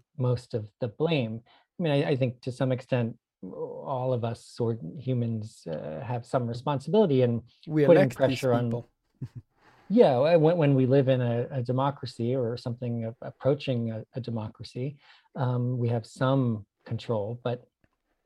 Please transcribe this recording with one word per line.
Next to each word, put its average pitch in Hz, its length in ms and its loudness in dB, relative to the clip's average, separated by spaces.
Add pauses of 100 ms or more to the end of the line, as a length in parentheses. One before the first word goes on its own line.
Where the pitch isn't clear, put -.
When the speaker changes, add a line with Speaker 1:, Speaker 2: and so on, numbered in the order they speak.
(180)
Speaker 1:
most 123 360 -2
of 107 140 -6 (120)
the 127 80 -4
blame. 120 540 -2 (380)
I 180 40 -2
mean, 151 100 0
I, 143 180 2
I 143 40 2
think 123 260 -2
to 131 100 -8
some 131 200 -2
extent, 120 440 -2 (280)
all 143 680 -8
of 113 100 -4
us - 360 -10
or 113 180 -2 (200)
humans, 117 680 -6
uh, 78 360 -8
have 120 220 -8
some 123 220 -2
responsibility 143 720 2
in 117 200 2 (260)
Speaker 2:
We 151 180 2
Speaker 1:
putting 143 180 8
Speaker 2:
elect 127 80 2
these - 60 -14
Speaker 1:
pressure 131 360 2
on 120 120 2
Speaker 2:
people. 117 240 -6 (320)
<laughs> 127 80 -12 (600)
Speaker 1:
Yeah, 185 300 8
I, 165 180 6
when, 160 180 6
when 147 180 4
we 131 120 4
live 131 240 4
in 127 100 4
a, 120 320 0
a 135 100 -4
democracy 127 720 -2
or 123 220 -2
something 117 480 -8
a-, 113 180 -8
approaching 123 680 -4
a, 110 140 -10 (100)
a 120 60 -8
democracy, 117 720 -10 (400)
um, 123 420 -2
we 120 120 0
have 117 160 -2
some 127 600 -2 (200)
control, 113 580 -6
but, 123 240 -8 (580)